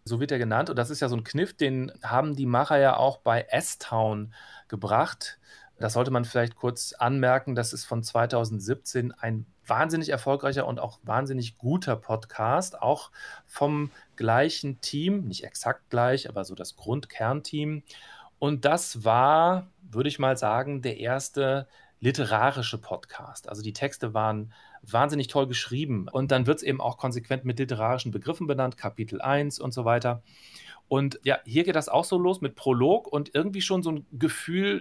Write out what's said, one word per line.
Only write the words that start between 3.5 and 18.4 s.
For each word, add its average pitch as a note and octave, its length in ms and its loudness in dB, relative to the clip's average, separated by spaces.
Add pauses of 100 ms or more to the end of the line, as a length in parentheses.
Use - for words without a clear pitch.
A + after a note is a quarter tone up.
S-Town A2 840 -2 (360)
gebracht. G#2+ 720 -2 (400)
Das A2+ 140 -2
sollte B2 180 2
man B2 140 2
vielleicht A#2 320 0
kurz - 380 -4
anmerken, C3 600 2
das A#2+ 200 -2
ist A#2+ 100 -10
von A#2 180 -4
zweitausendsiebzehn A#2 1120 -2
ein A2+ 320 -4 (220)
wahnsinnig D#3 420 0
erfolgreicher C#3 580 0
und A#2+ 140 -4
auch - 220 -8
wahnsinnig B2 560 -2
guter C#3 380 0
Podcast, A2+ 840 -2
auch D3 300 0 (360)
vom D3 440 0 (260)
gleichen C3+ 640 2
Team, F3 480 -2
nicht - 160 -8
exakt - 460 -6
gleich, B2 360 2
aber G2 200 -6
so F#2+ 80 -14
das F2+ 200 -12
Grundkernteam. D3 1080 -4 (560)
Und C#3+ 260 0